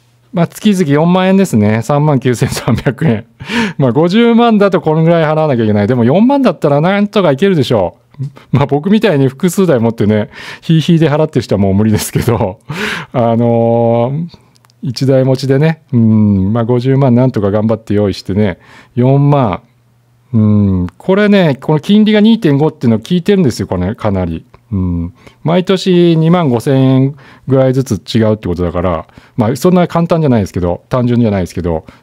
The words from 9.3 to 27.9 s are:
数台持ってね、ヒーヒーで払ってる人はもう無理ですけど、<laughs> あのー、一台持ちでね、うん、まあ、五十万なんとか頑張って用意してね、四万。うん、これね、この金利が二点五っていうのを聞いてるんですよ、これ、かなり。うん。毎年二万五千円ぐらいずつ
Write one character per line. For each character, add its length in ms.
数 160
台 140
持 100
っ 40
て 120
ね、 240
ヒ 160
ー 40
ヒ 140
ー 40
で 100
払 160
っ 40
て 100
る 40
人 120
は 60
も 100
う 20
無 120
理 60
で 60
す 140
け 80
ど、 400
<laughs> 280
あ 220
の 760
ー、 260
一 260
台 160
持 140
ち 100
で 100
ね、 240
う 40
ん、 560
ま 80
あ、 40
五 140
十 180
万 180
な 100
ん 60
と 100
か 80
頑 160
張 100
っ 20
て 160
用 160
意 40
し 80
て 120
ね、 260
四 340
万。 320
う 60
ん、 500
こ 180
れ 120
ね、 320
こ 140
の 60
金 260
利 80
が 80
二 180
点 180
五 100
っ 40
て 140
い 40
う 20
の 60
を 20
聞 160
い 80
て 100
る 60
ん 40
で 80
す 100
よ、 60
こ 100
れ、 180
か 160
な 140
り。 200
う 60
ん。 360
毎 220
年 500
二 140
万 200
五 100
千 220
円 340
ぐ 100
ら 120
い 40
ず 100
つ 340